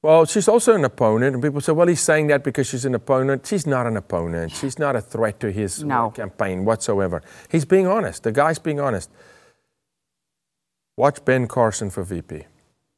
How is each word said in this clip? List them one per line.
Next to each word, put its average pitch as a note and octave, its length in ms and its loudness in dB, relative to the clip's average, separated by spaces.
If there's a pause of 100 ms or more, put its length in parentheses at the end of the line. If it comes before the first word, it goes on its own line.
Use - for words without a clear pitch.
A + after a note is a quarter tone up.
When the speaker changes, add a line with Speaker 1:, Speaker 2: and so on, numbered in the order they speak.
Speaker 1:
Well, D#3+ 220 6
she's G3 240 0
also A3+ 260 4
an E3+ 100 2
opponent, A#2+ 500 2
and B2 80 -2
people C#3+ 180 -2
say, E3 120 -2
"Well, E3+ 140 4
he's F3 140 2
saying D#3 280 2
that C#3+ 140 2
because C3+ 240 -2
she's B2+ 180 -8
an C3 100 -2
opponent." C3 520 0
She's F3+ 220 -2
not B2+ 180 0
an A2+ 100 -2
opponent. E2+ 540 -4
She's C3 260 -8
not C#3 200 -2
a A2+ 40 -2
threat A2 400 -4
to G#2 120 -4
his G#2 320 -6
Speaker 2:
No. A#2+ 260 0
Speaker 1:
campaign F#2+ 540 -6
whatsoever. G2 580 -2 (260)
He's D#3+ 160 0
being F#3+ 220 2
honest. F#3 380 -2
The A2+ 80 0
guy's D3+ 260 2
being D3 220 -4
honest. A#2+ 300 -4 (1900)
Watch C#3 280 0
Ben B2+ 220 2
Carson A2 420 0
for F#2+ 140 -8
V F2 180 -8
P. D2+ 260 -16 (520)